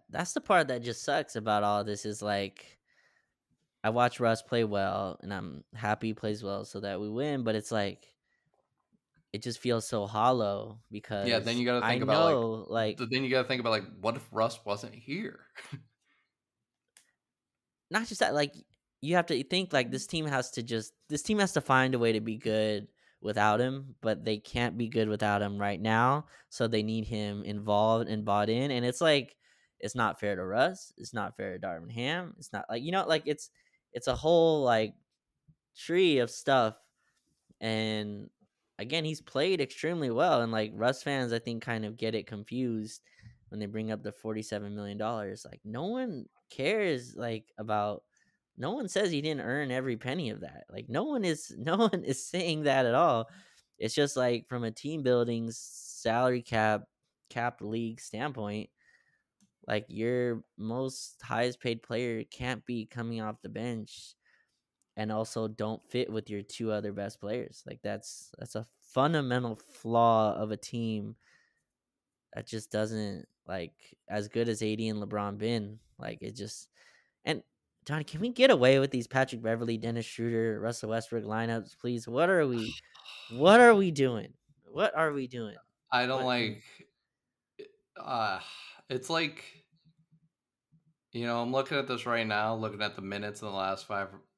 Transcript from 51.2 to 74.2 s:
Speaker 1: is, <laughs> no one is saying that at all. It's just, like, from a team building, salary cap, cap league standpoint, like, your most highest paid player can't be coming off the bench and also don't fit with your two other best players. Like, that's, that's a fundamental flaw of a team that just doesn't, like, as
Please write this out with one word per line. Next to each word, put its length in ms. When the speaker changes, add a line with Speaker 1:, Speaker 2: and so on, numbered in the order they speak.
Speaker 1:
is, 260
<laughs> 60
no 200
one 260
is 240
saying 360
that 220
at 100
all. 340
It's 180
just, 220
like, 320
from 140
a 80
team 320
building, 480
salary 880
cap, 420
cap 320
league 400
standpoint, 680
like, 220
your 540
most 640
highest 400
paid 220
player 420
can't 400
be 200
coming 360
off 200
the 80
bench 680
and 160
also 360
don't 420
fit 220
with 180
your 140
two 280
other 220
best 260
players. 460
Like, 160
that's, 560
that's 180
a 100
fundamental 720
flaw 800
of 160
a 60
team 580
that 140
just 240
doesn't, 560
like, 500
as 200